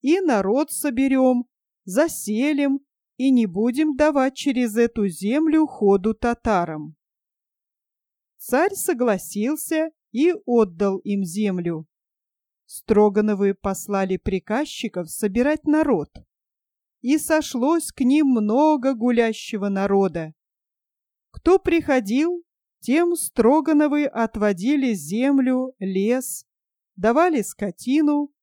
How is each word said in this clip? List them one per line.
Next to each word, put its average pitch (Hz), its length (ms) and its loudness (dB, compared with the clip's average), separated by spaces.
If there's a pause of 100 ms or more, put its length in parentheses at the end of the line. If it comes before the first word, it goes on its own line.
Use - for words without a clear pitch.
и 320 180 2
народ 254 500 0
соберем, 262 760 0 (380)
заселим 277 960 -2 (340)
и 269 160 0
не 233 160 4
будем 247 480 0
давать 277 400 2
через 233 420 -2
эту 233 300 0
землю 294 580 0
ходу 202 480 0
татарам". 175 840 -4 (1400)
Царь 370 380 -2
согласился 269 1120 -2 (220)
и 311 200 2 (140)
отдал 196 540 0
им 196 240 -4
землю. 175 640 -4 (800)
Строгановы 208 880 2
послали 190 600 -4
приказчиков 202 920 -6
собирать 240 560 -2
народ. 294 440 0 (920)
И 269 160 2
сошлось 311 760 -2
к - 100 -6
ним 277 260 2
много 262 680 2
гулящего 226 760 -2
народа. 190 640 0 (960)
Кто 370 300 2
приходил, 302 840 0 (360)
тем 349 360 0
Строгановы 294 880 2
отводили 226 880 -2
землю, 254 840 -2
лес, 196 680 -2 (500)
давали 240 480 2
скотину, 294 1000 -2